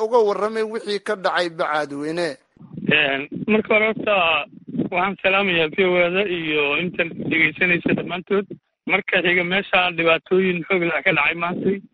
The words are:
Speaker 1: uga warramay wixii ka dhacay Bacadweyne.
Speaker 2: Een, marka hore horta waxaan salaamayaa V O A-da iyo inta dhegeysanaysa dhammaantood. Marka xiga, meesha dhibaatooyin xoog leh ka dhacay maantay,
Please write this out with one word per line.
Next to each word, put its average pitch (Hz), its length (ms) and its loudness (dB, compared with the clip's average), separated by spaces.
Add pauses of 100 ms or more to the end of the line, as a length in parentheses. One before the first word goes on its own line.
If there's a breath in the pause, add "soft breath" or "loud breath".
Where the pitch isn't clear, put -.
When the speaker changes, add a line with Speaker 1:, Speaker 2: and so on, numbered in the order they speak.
Speaker 1:
uga 233 160 4
warramay 214 420 0
wixii 208 380 -4
ka 208 140 -2
dhacay 175 340 0
Bacadweyne. 151 880 -2 (560)
Speaker 2:
Een, 143 280 2 (280)
marka 214 240 2
hore 214 160 4
horta 214 260 -2 (800)
waxaan 180 300 -2
salaamayaa 185 500 2
V - 40 -8 (120)
O 180 40 2 (120)
A-da 180 240 0
iyo 151 480 -2
inta 175 260 -2
dhegeysanaysa 165 960 0
dhammaantood. 185 480 -2 (400)
Marka 190 400 0
xiga, 180 180 2
meesha 180 480 0
dhibaatooyin 170 720 2
xoog 185 220 0
leh 160 180 0
ka 190 80 2
dhacay 156 240 0
maantay, 185 420 -2 (160)